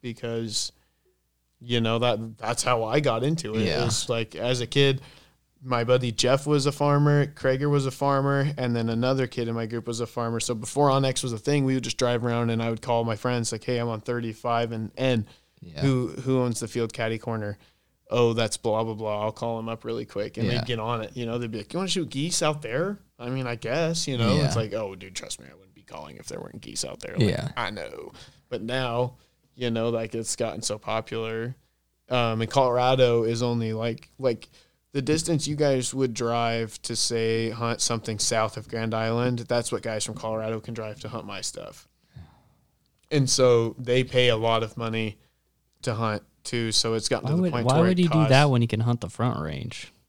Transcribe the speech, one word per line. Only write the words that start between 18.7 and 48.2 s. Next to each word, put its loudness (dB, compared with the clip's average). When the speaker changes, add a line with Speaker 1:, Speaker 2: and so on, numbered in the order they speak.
Speaker 1:
blah, -4
blah. -4
I'll 0
call -4
him -6
up -8
really -6
quick." -6
And 0
Speaker 2:
Yeah. 2
Speaker 1:
they'd -2
get -2
on -2
it. -10
You -6
know, -4
they'd -6
be -6
like, -12
"You -4
wanna -4
shoot -2
geese -2
out 0
there?" -2
I -8
mean, -4
I -4
guess, -2
you -2
know, 4
it's 2
Speaker 2:
Yeah. 2
Speaker 1:
like, -6
"Oh, -4
dude, -16
trust -10
me, -20
I -20
wouldn't -20
be -20
calling -16
if -18
there -10
weren't -14
geese -8
out -10
there." -10
Like, 4
Speaker 2:
Yeah. -2
Speaker 1:
I -2
know. -10
But -6
now, -2
you -2
know, 0
like, -4
it's -4
gotten -4
so -4
popular. -6
Um, 2
and 0
Colorado 4
is 0
only, 0
like, -6
like, -2
the -2
distance 0
you -2
guys 2
would 0
drive 0
to, -6
say, 0
hunt -2
something -2
south 2
of -12
Grand -4
Island, 0
that's 0
what -4
guys -4
from -8
Colorado -4
can -12
drive -10
to -12
hunt -10
my -10
stuff. -10
And 2
so 4
they 2
pay 4
a 4
lot 2
of -8
money -4
to -2
hunt -2
too, -2
so 2
it's -2
gotten 0
Speaker 3:
Why 0
Speaker 1:
to 2
the 2
Speaker 3:
would, 0
Speaker 1:
point 0
Speaker 3:
why 4
Speaker 1:
to 6
where 6
Speaker 3:
would 4
Speaker 1:
it 6
Speaker 3:
he 4
do 2
Speaker 1:
costs 6